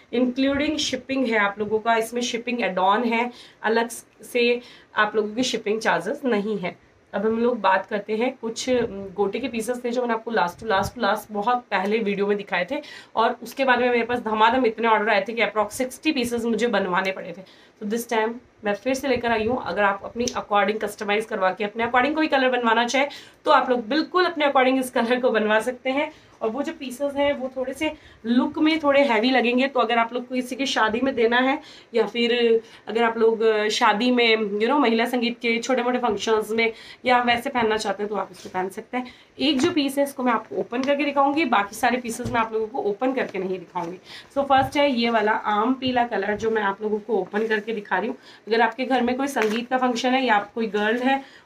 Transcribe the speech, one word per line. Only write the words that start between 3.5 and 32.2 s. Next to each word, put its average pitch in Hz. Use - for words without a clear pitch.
अलग 226
से 240
आप 214
लोगों 214
की 247
शिपिंग 220
charges 190
नहीं 208
है। 175
अब 202
हम 226
लोग 233
बात 190
करते 214
हैं, 254
कुछ, 226
उम, 240
गोटे 202
के 262
pieces 233
थे 240
जो 247
मैंने 240
आपको 226
last 175
to 226
last 196
to 240
last 208
बहुत 226
पहले 202
video 202
में 208
दिखाए 180
थे, 302
और 233
उसके -
बाद 247
में 247
मेरे 240
पास 240
धमाधम 220
इतने 226
order 214
आए 202
थे 233
कि 226
approx 208
sixty 262
pieces 233
मुझे 226
बनवाने 190
पड़े 175
थे। 185
तो 214
this 233
time 220
मैं 202
फिर 254
से 269
लेकर 247
आई 220
हूँ, 247
अगर 185
आप 196
अपनी 233
according 202
customize 208
करवा 190
के 185
अपने 226
according 254
कोई 311
color 262
बनवाना 240
चाहे 269
तो 202
आप 254
लोग 233
बिल्कुल 320
अपने 320
according 262
इस 247
color 247
को 247
बनवा 214
सकते 247
हैं। 302
और 226
वो 262
जो 320
pieces 277
हैं 285
वो 254
थोड़े 262
से 311
look 277
में 320
थोड़े 285
heavy 240
लगेंगे, 247
तो 262
अगर 233
आप 233
लोग 247
को 254
किसी 254
की 269
शादी 226
में 262
देना 233
है, 269
या 220
फिर 233